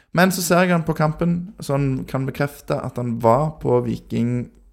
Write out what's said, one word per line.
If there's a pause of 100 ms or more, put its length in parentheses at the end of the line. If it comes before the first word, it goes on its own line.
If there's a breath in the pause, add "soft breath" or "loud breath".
(120)
Men
så
ser
jeg
han
på
kampen,
så
han
kan
bekrefte
at
han
var
på
Viking (220)